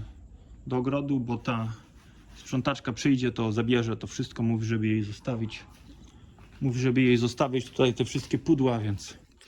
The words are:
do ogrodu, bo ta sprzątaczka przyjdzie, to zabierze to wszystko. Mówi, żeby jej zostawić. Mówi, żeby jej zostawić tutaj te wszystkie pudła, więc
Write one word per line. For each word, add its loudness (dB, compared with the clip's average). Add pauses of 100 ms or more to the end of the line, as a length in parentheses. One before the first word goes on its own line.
(680)
do -2
ogrodu, 0
bo -4
ta -2 (680)
sprzątaczka -4
przyjdzie, 2
to 0
zabierze 0
to -10
wszystko. -6
Mówi, 0
żeby 0
jej 2
zostawić. -6 (960)
Mówi, 0
żeby 4
jej 8
zostawić 0
tutaj 2
te 0
wszystkie -4
pudła, 2
więc -6 (300)